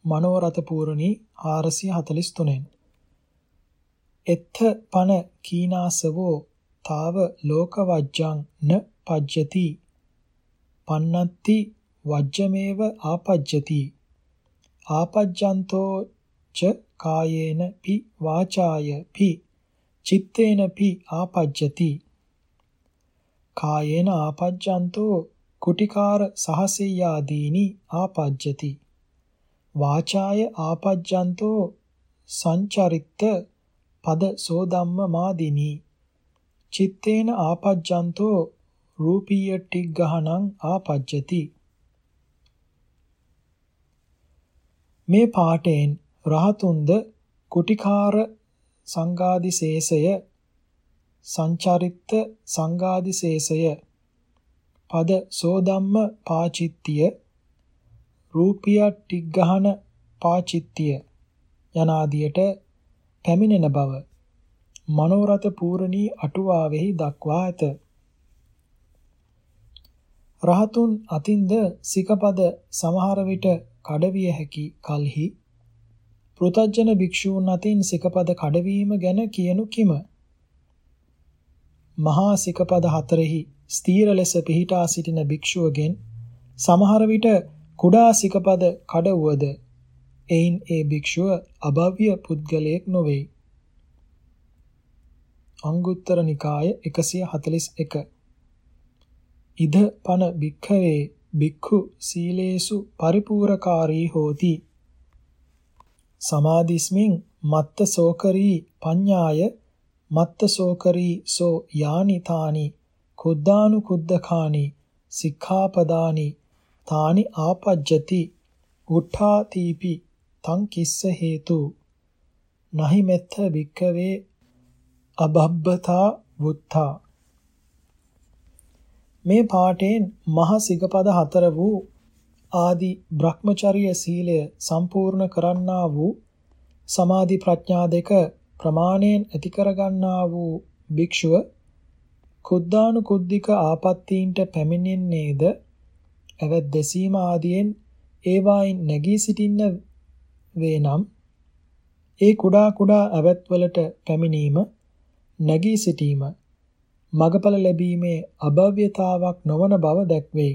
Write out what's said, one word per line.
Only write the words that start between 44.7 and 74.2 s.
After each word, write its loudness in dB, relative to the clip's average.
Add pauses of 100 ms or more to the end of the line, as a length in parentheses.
මේ 6
පාඨයෙන් 2 (340)
රහතුන්ද 0 (640)
කුටිකාර 0 (760)
සංඝාදිශේෂය, -2 (1300)
සංචරිත්ත -2 (360)
සංඝාදිශේෂය, -4 (1300)
පද 0 (200)
සෝදම්ම 0 (260)
පාචිත්තිය, -2 (1300)
රූපිය 2
ටිග්ගහන 0 (560)
පාචිත්තිය -2 (800)
යනාදියට 0 (840)
පැමිණෙන 4
බව 0 (960)
මනෝරථ 2
පූර්ණී -2 (100)
අටුවාවෙහි -2
දක්වා -4
ඇත. -4 (2750)
රහතුන් 2 (160)
අතින්ද 0 (320)
සිකපද 0 (320)
සමහර -2
විට -2 (320)
කඩවිය -2